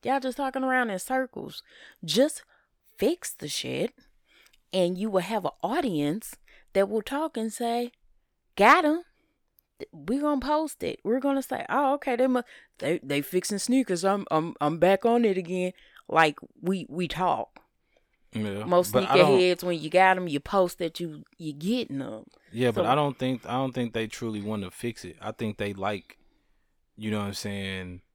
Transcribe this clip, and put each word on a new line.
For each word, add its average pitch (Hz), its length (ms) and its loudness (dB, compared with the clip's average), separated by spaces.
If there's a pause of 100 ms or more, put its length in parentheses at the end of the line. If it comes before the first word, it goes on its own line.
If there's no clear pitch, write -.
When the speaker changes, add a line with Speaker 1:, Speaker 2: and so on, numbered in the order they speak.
Speaker 1:
Y'all 262 160 0
just 254 160 -6
talking 269 260 -4
around 254 280 0
in 190 100 -4
circles. - 640 -6 (400)
Just 220 400 2 (520)
fix - 380 -2
the 156 140 -12
shit, 131 440 -4 (800)
and 180 240 2
you 214 140 -4
will 190 120 2
have 196 220 -4
an 151 60 -2 (100)
audience 202 760 -2 (360)
that 196 160 4
will 214 140 -2
talk 294 340 -4
and 220 160 -4
say, 240 380 -2 (640)
"Got 285 300 8
'em. 320 180 2 (920)
We 170 280 -4
gonna 294 200 2
post 302 440 -2
it." - 180 -4
We're 226 160 0
gonna 277 240 0
say, - 260 -6
"Oh, 269 260 2
okay, 277 200 -2
they 254 140 2
mu-, 247 140 2 (360)
they, 160 240 -2
they 143 200 -2
fixing 180 360 -2
sneakers. 226 460 0
I'm, 196 260 2
I'm, 160 300 0
I'm 151 180 0
back 190 260 4
on 240 200 4
it 196 120 2
again." 180 360 -4 (360)
Like, 156 300 4 (240)
we, 180 260 -2
we 170 200 -4
talk. 170 500 -2 (720)
Speaker 2:
Yeah, 104 320 -4
Speaker 1:
Most 180 280 2
Speaker 2:
but 127 180 2
I - 60 6
don't - 140 8 (100)
Speaker 1:
sneakerheads, 180 240 2
when 175 160 -2
you 156 80 -8
got 185 300 6
'em, 180 100 -4
you 147 120 -2
post 190 380 0
that 165 220 -6
you, 156 240 -10 (140)
you 156 160 -10
getting 165 480 -4
'em. 110 220 -12 (280)
Speaker 2:
Yeah, 120 180 2
but 104 140 0
Speaker 1:
So 113 60 0
Speaker 2:
I 131 40 4
don't 143 240 0
think, 131 280 -4
I 101 60 -8
don't 131 200 -4
think 120 220 -4
they 113 120 -2
truly 107 360 -8
wanna 104 280 -6
fix - 360 -10
it. 85 160 -16
I 107 100 -8
think 110 240 -6
they 104 160 -4
like, 98 460 -6 (800)
you 107 140 -6
know 107 100 -2
what 101 60 -4
I'm 101 80 -8
saying 95 680 -8 (120)